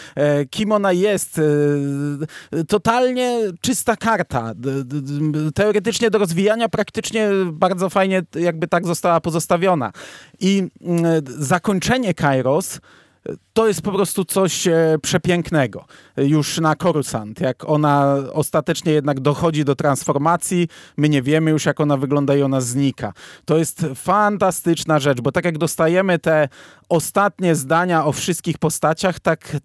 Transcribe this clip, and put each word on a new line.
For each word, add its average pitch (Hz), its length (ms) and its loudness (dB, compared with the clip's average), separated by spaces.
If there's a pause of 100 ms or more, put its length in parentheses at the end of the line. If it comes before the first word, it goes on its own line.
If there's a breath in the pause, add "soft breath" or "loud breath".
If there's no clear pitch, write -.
(160 loud breath)
E, 147 300 2
kim 214 260 -4
ona 202 200 2
jest? 185 480 0 (1120 loud breath)
E, 156 120 -2
totalnie 247 760 0 (220)
czysta 240 360 -2
karta. 160 580 -2
D-, 135 300 -4
d-, 139 180 -6
d-, 147 500 -2
teoretycznie 208 580 0
do 208 80 2
rozwijania 202 500 2
praktycznie 214 600 -2 (240)
bardzo 180 380 0
fajnie 190 320 2 (120)
jakby 165 340 -2
tak 175 180 0
została 170 340 2
pozostawiona. 170 720 0 (480 loud breath)
I, 190 280 2 (120)
mm, 170 240 0 (340)
zakończenie 185 760 0
Kairos 135 640 0 (720 soft breath)
to 220 160 2
jest 190 140 -2
po 202 100 -2
prostu 190 320 0
coś, - 420 0
e, 160 360 4
przepięknego. 156 840 0 (320 loud breath)
Już 143 440 2
na 156 160 2
Coruscant, 127 640 -2
jak 131 280 -4
ona 143 480 2 (160)
ostatecznie 156 600 -2
jednak 143 280 0
dochodzi 147 440 0
do 139 120 2
transformacji, 160 920 0 (280 loud breath)
my 147 120 2
nie 143 140 2
wiemy 156 280 2
już, 156 160 0
jak 151 140 0
ona 147 160 2
wygląda 139 400 0
i 143 60 2
ona 135 180 0
znika. 123 520 -2 (320 loud breath)
To 151 140 2
jest 165 360 -2
fantastyczna 180 1040 0
rzecz, 135 220 0
bo 127 120 -2
tak 175 120 -2
jak 165 140 -2
dostajemy 170 600 2
te 156 300 2 (400 loud breath)
ostatnie 185 640 0
zdania 160 500 0
o 147 80 0
wszystkich 165 460 -4
postaciach, 160 640 0
tak - 440 -2